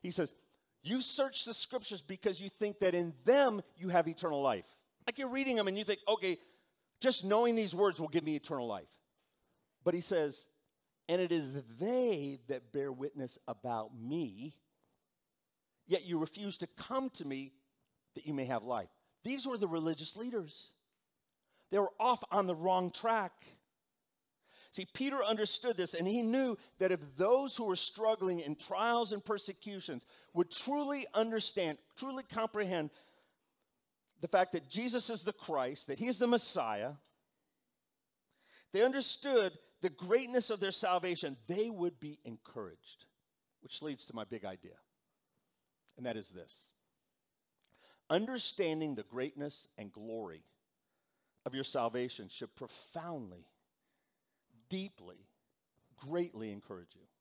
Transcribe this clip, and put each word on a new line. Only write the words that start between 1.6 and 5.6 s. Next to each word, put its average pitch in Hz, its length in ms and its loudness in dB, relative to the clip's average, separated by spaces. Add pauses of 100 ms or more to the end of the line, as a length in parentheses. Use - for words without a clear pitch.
because 185 400 -2
you 196 80 -8
think 208 300 -4
that 180 160 6
in 170 200 0 (100)
them 247 360 8 (160)
you 185 120 -6
have 175 180 6
eternal 160 340 0
life." 117 260 4 (400)
Like, 240 100 -4
you're 262 140 -2
reading 262 260 2
them 202 120 4